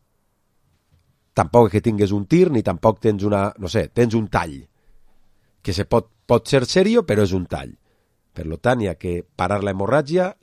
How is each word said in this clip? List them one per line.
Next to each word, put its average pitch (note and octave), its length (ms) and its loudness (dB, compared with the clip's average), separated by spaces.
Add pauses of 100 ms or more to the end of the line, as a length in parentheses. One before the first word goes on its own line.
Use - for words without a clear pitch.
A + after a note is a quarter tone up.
(1300)
Tampoc G#2+ 360 4
és - 20 -12
que G#2 100 2
tingues G#2 300 0
un G2+ 180 -4
tir, F3 220 4
ni A2+ 100 0
tampoc G2+ 380 0
tens G#2 260 0
una... G2+ 220 0 (100)
No F#2 140 -8
sé, F#2 160 -2
tens A#2 260 0
un A2 160 0
tall. E2 280 -4 (1040)
Que G2+ 140 -4
se G2 80 -2
pot, - 240 0 (180)
pot A#2 220 2
ser C3+ 180 2
serio, G#3+ 400 2
però G#2+ 200 2
és F2 100 -2
un F2+ 100 -4
tall. C#2 300 -10 (560)
Per E2+ 140 -12
lo D#2 120 -8
tant, B2 220 0
hi G#2 80 -2
ha E2 100 -6
que F2 220 -6 (160)
parar G2 280 -2
la G2 100 -2
hemorràgia, D3 680 -2